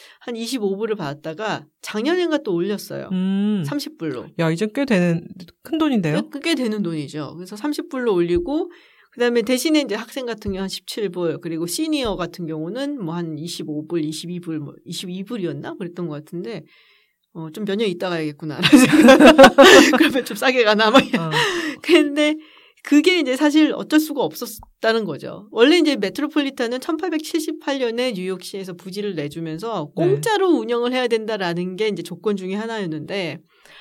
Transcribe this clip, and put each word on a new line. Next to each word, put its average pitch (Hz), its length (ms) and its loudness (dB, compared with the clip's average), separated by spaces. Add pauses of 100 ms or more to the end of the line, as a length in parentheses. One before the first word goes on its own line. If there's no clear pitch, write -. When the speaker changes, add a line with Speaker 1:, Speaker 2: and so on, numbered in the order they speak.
(220)
Speaker 1:
한 240 160 -10
이십오 226 400 -4
불을 214 180 -4
받았다가 160 720 -8 (160)
작년엔가 320 640 -2
또 202 100 -2
올렸어요. 175 580 -4
Speaker 2:
음. 196 540 0
Speaker 1:
삼십 285 320 -6
불로. 135 300 -8 (120)
Speaker 2:
야, 165 100 2
이제 180 240 -2
꽤 277 120 0
되는, 175 420 0 (360)
큰 - 140 -6
돈인데요? 262 520 0
Speaker 1:
꽤, 277 120 -12
꽤 330 140 -2
되는 220 260 -2
돈이죠. 151 540 -8
그래서 185 220 -14
삼십 294 320 -6
불로 247 240 -2
올리고 175 580 0 (400)
그다음에 240 300 0
대신에 254 400 2
이제 208 140 -4
학생 240 300 -10
같은 220 260 -8
경우 190 100 -6
한 190 80 -6
십칠 - 400 -6
불, 175 320 -4
그리고 165 240 -6
시니어 277 500 -4
같은 170 300 -8
경우는 208 580 -6
뭐 160 120 -6
한 165 220 -6
이십오 156 500 -8
불, 165 180 -4
이십이 170 360 -8
불, 160 180 -8
뭐 147 140 -12 (120)
이십이 185 380 -10
불이었나? 190 500 -8
그랬던 175 340 -10
것 151 160 -10
같은데 185 400 -12 (680)
어, 160 180 -12
좀 214 140 -8
몇 196 120 -4
년 220 120 0
있다 180 200 -4
가야겠구나라는 156 600 -4
<laughs> 285 100 10
생각. 254 380 8 (800)
그러면 262 280 2
좀 220 120 -10
싸게 254 260 2
가나? 214 260 4
막. 262 120 6
Speaker 2:
어. 170 300 -4 (500)
Speaker 1:
근데 302 540 2 (480)
그게 339 360 4
이제 254 160 0
사실 294 400 4
어쩔 294 240 0
수가 294 240 -2
없었다는 220 840 -4
거죠. 170 460 -10
원래 277 260 6
이제 302 180 2
메트로폴리탄은 262 840 -4
천팔백칠십팔 311 1000 -6
년에 240 340 -2
뉴욕시에서 185 600 -8
부지를 190 420 -8
내주면서 160 800 -6
Speaker 2:
네. - 80 2
Speaker 1:
공짜로 392 440 2
운영을 240 440 0
해야 254 140 0
된다라는 196 680 -2
게 214 140 -2
이제 180 120 -4
조건 196 360 -4
중에 190 180 -8
하나였는데 185 840 -6 (420)